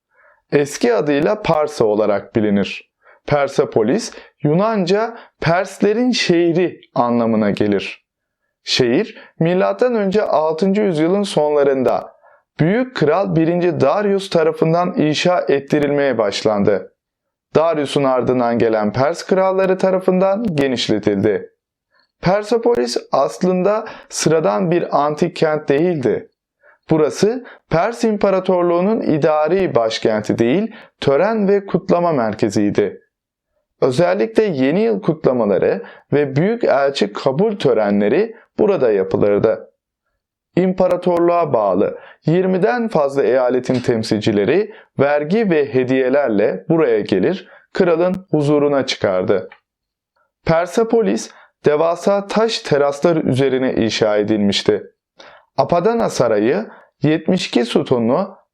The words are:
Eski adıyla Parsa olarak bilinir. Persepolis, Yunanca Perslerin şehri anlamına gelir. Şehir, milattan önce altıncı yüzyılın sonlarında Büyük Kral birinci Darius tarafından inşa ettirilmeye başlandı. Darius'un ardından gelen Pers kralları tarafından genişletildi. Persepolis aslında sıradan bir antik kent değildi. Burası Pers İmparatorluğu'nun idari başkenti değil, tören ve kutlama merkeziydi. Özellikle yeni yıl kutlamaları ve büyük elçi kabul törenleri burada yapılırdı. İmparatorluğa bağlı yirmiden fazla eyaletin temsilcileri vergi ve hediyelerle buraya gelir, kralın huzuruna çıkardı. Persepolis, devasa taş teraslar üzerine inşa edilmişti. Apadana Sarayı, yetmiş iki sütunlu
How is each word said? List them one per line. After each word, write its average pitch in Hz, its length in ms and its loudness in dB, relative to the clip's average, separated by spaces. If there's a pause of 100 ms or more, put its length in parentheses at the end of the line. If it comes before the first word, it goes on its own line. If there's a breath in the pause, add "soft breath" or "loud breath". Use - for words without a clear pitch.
(520 soft breath)
Eski 147 420 0
adıyla 165 480 0
Parsa 151 420 0
olarak 104 520 0
bilinir. 101 540 -2 (360 soft breath)
Persepolis, 139 840 0 (300 loud breath)
Yunanca 202 760 0 (220 loud breath)
Perslerin 202 680 0
şehri 170 720 0 (140)
anlamına 117 560 0
gelir. 101 560 -2 (580)
Şehir, 135 540 -2 (200 loud breath)
milattan 196 560 0
önce 202 280 0
altıncı 165 600 0
yüzyılın 180 400 0
sonlarında 143 880 0 (480 soft breath)
Büyük 226 360 0
Kral 170 400 0
birinci 165 440 0
Darius 196 500 0
tarafından 165 640 0
inşa 151 520 0
ettirilmeye 139 720 0
başlandı. 101 720 0 (640)
Darius'un 147 500 0
ardından 123 540 0
gelen 107 340 0
Pers 143 340 -2
kralları 190 520 0
tarafından 190 760 0
genişletildi. 107 960 -2 (720)
Persepolis 220 720 0 (160)
aslında 185 720 0 (240 loud breath)
sıradan 175 600 0
bir 170 340 0
antik 156 320 -4
kent 151 320 -2
değildi. 143 600 0 (640 soft breath)
Burası 160 540 0 (260 loud breath)
Pers 208 340 0
İmparatorluğu'nun 190 960 0
idari 156 760 0
başkenti 110 640 0
değil, 156 360 0 (260 loud breath)
tören 190 480 0
ve 196 180 0
kutlama 175 460 0
merkeziydi. 104 880 0 (800)
Özellikle 180 600 2
yeni 156 380 0
yıl 220 220 -2
kutlamaları 113 800 0 (300 loud breath)
ve 139 240 0
büyük 208 280 0
elçi 139 480 0
kabul 196 440 -2
törenleri 107 800 0 (220 loud breath)
burada 110 340 2
yapılırdı. 101 800 0 (840)
İmparatorluğa 175 960 0
bağlı 101 460 0 (280 loud breath)
yirmiden 185 640 0
fazla 139 340 0
eyaletin 123 580 0
temsilcileri 113 920 0 (240 loud breath)
vergi 147 520 0
ve 139 240 0
hediyelerle 127 920 0
buraya 143 320 2
gelir, 104 480 -2 (240 loud breath)
kralın 180 580 0
huzuruna 143 560 2
çıkardı. 95 640 -2 (1000)
Persepolis, 202 840 0 (340 loud breath)
devasa 170 640 0
taş 220 320 -2
teraslar 143 580 0
üzerine 131 580 0
inşa 107 420 0
edilmişti. 104 640 0 (720 loud breath)
Apadana 175 540 0
Sarayı, 120 560 0 (360 loud breath)
yetmiş 160 460 0
iki 240 160 0
sütunlu 143 720 -2 (180)